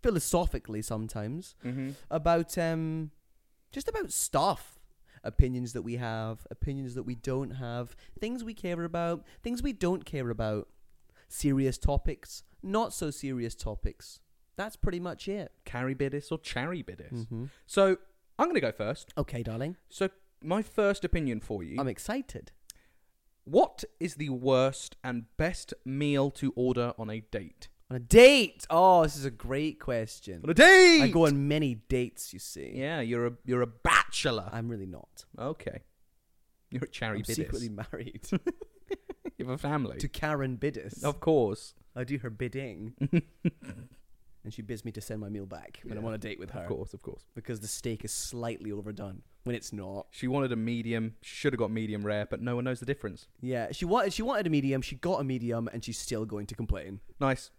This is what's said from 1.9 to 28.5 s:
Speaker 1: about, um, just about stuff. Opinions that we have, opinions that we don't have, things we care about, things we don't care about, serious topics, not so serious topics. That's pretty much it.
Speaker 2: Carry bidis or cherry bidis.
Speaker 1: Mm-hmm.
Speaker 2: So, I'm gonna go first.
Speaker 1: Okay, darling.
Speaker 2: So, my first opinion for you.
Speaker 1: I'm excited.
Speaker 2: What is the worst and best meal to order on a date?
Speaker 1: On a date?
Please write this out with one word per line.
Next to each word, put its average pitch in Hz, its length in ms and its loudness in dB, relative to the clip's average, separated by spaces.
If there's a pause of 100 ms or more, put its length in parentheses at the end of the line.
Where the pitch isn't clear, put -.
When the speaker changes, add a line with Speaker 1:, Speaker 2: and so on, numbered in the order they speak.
Speaker 1:
about, 165 480 2
um, 160 520 -2 (600)
just 277 180 -6
about 427 240 -6
stuff. - 680 -2 (460)
Opinions 123 500 2
that 123 80 -4
we 117 140 -6
have, 113 540 -6
opinions 135 460 -6
that 127 80 -8
we 123 100 -6
don't 131 380 -4
have, 120 420 -8 (240)
things 233 240 -6
we 220 120 -10
care 175 280 -6
about, 170 420 -2 (200)
things 240 180 -4
we 277 100 -2
don't 180 320 0
care 131 260 -4
about, 110 380 -2 (600)
serious 135 500 2
topics, - 640 0 (180)
not 208 320 0
so 160 200 -4
serious 123 420 -6
topics. - 640 -6 (380)
That's 214 180 -8
pretty 175 240 0
much 175 300 -8
it. 196 240 -6 (120)
Speaker 2:
Carry 127 300 -4
bidis 139 380 -2
or 160 60 -4
cherry 151 440 -4
bidis. - 300 -12
Speaker 1:
Mm-hmm. 117 320 -8 (220)
Speaker 2:
So, 190 320 4 (380)
I'm 311 120 4
gonna 302 120 2
go 117 120 0
first. 110 440 -4
Speaker 1:
Okay, 120 280 -4
darling. 123 320 -4 (120)
Speaker 2:
So, 196 200 -2 (340)
my 175 180 0
first 202 440 2
opinion 143 360 2
for 101 220 -4
you. 73 180 -6
Speaker 1:
I'm 139 80 0
excited. - 640 -6 (920)
Speaker 2:
What - 400 4 (160)
is 180 160 -6
the 147 140 -4
worst 131 760 2
and 120 220 -4 (100)
best - 360 -2 (120)
meal 139 480 2
to 135 240 -2
order 123 420 2
on 110 120 -6
a 110 100 -6
date? 101 480 -10 (220)
Speaker 1:
On 127 60 -4
a 123 40 -4
date? 240 680 10